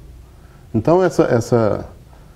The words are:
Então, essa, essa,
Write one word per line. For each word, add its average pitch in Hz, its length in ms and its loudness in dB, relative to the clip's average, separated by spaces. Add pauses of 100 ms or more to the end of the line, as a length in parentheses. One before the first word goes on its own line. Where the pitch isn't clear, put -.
(720)
Então, 160 300 2
essa, 165 200 0
essa, 117 640 0 (460)